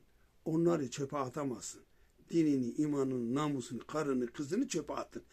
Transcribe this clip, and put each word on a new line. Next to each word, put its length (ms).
onları 460
çöpe 260
atamazsın. 680
Dinini, 400
imanını, 640
namusunu, 520
karını, 400
kızını 420
çöpe 260
attın. 280